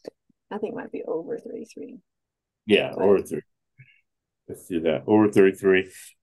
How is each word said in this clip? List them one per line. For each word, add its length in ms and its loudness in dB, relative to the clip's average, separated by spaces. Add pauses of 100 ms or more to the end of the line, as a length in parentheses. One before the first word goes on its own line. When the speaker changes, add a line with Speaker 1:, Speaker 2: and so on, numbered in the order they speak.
(500)
Speaker 1:
I 80 -10
think 160 -8
it 40 -12
might 140 -14
be 120 -10
over 340 -6
thirty-three. 640 -16 (680)
Speaker 2:
Yeah, 320 2
Speaker 1:
But 60 -4
Speaker 2:
over 180 4
thirty. 240 -10 (1040)
Let's 200 -18
do 140 -4
that. 240 -2
Over 260 4
thirty-three. 600 4 (320)